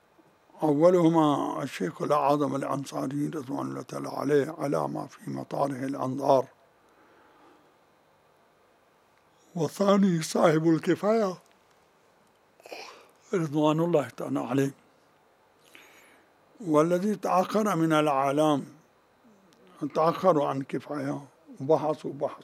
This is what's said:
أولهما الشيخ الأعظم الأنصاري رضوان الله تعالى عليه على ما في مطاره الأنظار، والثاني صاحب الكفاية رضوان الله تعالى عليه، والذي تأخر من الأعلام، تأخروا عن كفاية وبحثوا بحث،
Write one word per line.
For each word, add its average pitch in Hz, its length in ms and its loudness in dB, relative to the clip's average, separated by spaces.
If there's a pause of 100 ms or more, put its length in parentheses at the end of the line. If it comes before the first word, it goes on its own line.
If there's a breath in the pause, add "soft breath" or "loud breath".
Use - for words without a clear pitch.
(640)
أولهما 156 1000 4
الشيخ 165 400 -6
الأعظم 143 540 2
الأنصاري 139 720 -6
رضوان 139 380 -8
الله 135 160 -10
تعالى 139 260 -10
عليه 139 500 0
على 151 300 -2
ما 147 180 -8
في - 240 -16
مطاره 135 540 -6
الأنظار، 135 640 0 (3000 soft breath)
والثاني 190 680 2
صاحب 160 460 2
الكفاية 185 680 0 (2000 loud breath)
رضوان 151 460 2
الله 156 280 2
تعالى 139 320 -6
عليه، 135 340 -2 (1900 soft breath)
والذي 175 540 2
تأخر 190 640 0
من 165 160 2
الأعلام، 147 720 2 (1300)
تأخروا 160 540 2
عن 135 140 -4
كفاية 139 640 -8 (360)
وبحثوا 151 520 0
بحث، 139 320 -6